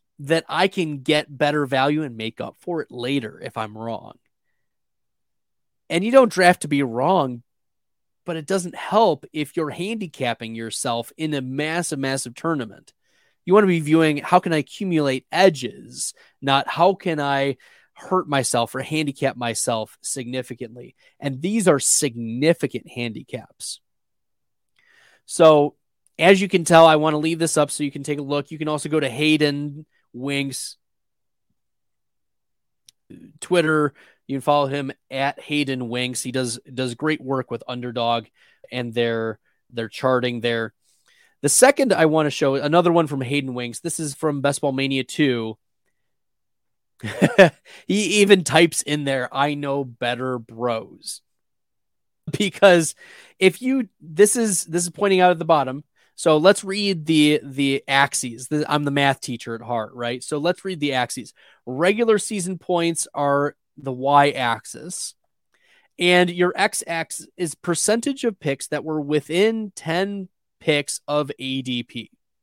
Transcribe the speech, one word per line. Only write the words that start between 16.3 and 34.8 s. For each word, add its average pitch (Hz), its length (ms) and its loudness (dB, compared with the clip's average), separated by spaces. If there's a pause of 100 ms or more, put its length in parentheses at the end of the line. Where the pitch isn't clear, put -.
Not, 135 280 2
"How 180 240 4
can 165 260 -4
I 139 380 -2 (340)
hurt - 360 -4
myself 127 460 0
or 131 80 -8
handicap 143 540 -4
myself 117 680 -6
significantly?" 123 920 -10 (240)
And 139 220 -6
these 196 260 0
are 147 120 6
significant 123 1080 -2
handicaps. 120 920 -12 (1400)
So 151 500 6 (420)
as 185 240 6
you 202 60 0
can 180 160 0
tell, 165 240 8
I 156 80 6
wanna 151 220 2
leave 160 200 -2
this 160 200 -2
up 147 120 2
so - 140 -6
you 139 80 -4
can 143 120 -10
take 143 160 -4
a 147 40 -8
look. 143 260 -6
You 156 80 -12
can 156 120 -6
also 151 180 -4
go 151 140 0
to 135 80 -2
Hayden 147 760 0 (280)
Winks 139 640 -8 (2750)
Twitter. 156 520 2 (320)
You 135 120 -6
can 127 40 -8
follow 143 260 2
him 135 260 -6 (180)